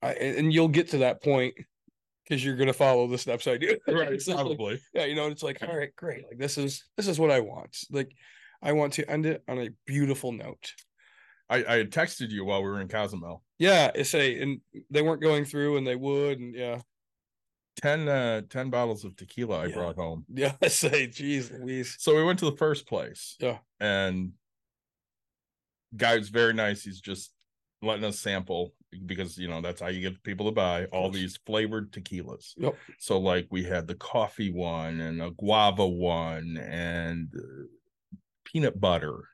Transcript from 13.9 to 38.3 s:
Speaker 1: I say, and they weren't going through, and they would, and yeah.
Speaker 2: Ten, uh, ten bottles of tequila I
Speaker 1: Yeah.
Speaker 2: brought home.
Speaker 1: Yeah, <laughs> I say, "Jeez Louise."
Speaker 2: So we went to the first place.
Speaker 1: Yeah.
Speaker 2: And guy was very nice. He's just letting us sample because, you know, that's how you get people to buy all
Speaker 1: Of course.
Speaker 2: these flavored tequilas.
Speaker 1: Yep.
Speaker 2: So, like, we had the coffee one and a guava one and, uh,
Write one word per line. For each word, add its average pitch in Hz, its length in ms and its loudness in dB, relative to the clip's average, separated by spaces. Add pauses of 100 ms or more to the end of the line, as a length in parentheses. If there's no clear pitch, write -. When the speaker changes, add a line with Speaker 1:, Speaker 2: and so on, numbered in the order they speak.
Speaker 1:
I 143 80 0
say, 131 380 2
and 135 200 -2 (280)
they 147 120 2
weren't 156 200 0
going 151 240 4
through, 143 320 0
and 135 100 -2
they 123 80 0
would, 139 440 0
and 123 160 -12
yeah. 120 260 -6 (1000)
Speaker 2:
Ten, 151 280 2
uh, 120 400 2
ten 131 200 -4
bottles 117 360 0
of 92 100 -14
tequila 104 440 -4
I 82 80 -2
Speaker 1:
Yeah. 80 80 -4
Speaker 2:
brought 85 200 -4
home. 82 380 -6
Speaker 1:
Yeah, 139 240 0
<laughs> - 40 -20
I 175 60 6
say, 139 400 2
"Jeez 139 500 -4
Louise." 127 420 -6
Speaker 2:
So 156 160 6
we 156 80 6
went 180 160 2
to 180 100 0
the 143 80 -2
first 151 300 0
place. - 520 -6
Speaker 1:
Yeah. 123 200 -2 (200)
Speaker 2:
And 95 540 0 (1600)
guy 117 220 6
was 104 120 -2
very 117 240 6
nice. 104 300 0
He's 92 180 -12
just - 300 -10 (500)
letting 107 220 -2
us 101 160 -4
sample 92 540 -4 (320)
because, 90 320 -6
you 90 100 -8
know, 82 140 -6
that's 87 200 -6
how 87 60 -6
you 92 140 -6
get 92 220 -8
people 101 240 -4
to 107 40 2
buy 90 340 2
all 92 200 -2
Speaker 1:
Of 95 60 -2
course. 95 40 -6
Speaker 2:
these 92 300 -6
flavored 107 460 -2
tequilas. - 640 -12
Speaker 1:
Yep. 127 180 -2 (240)
Speaker 2:
So, - 200 0
like, 90 300 2
we 92 140 -2
had 90 240 -4
the 90 80 -8
coffee 107 560 -2
one 82 480 -4
and 82 220 -6
a 85 100 -6
guava 101 560 4
one 82 720 -2
and, 85 800 -6
uh, - 800 -16 (260)